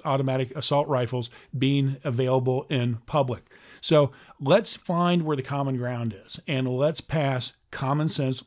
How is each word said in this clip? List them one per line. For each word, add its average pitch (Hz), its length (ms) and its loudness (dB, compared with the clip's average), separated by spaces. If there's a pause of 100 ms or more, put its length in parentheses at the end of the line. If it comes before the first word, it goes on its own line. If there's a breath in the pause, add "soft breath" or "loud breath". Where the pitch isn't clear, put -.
automatic 135 520 0
assault 147 320 0
rifles, 123 420 -2 (260 loud breath)
being 135 480 2
available 127 640 0
in 123 360 0
public. 131 380 -2 (380 loud breath)
So 147 300 4 (280 loud breath)
let's 156 360 2
find 175 480 0
where 151 140 0
the 131 60 -4
common 139 340 -2
ground 120 380 -4 (100)
is, - 220 -12
and 131 200 0
let's 139 340 0
pass 135 520 -2 (160)
common 147 380 0
sense 131 400 -2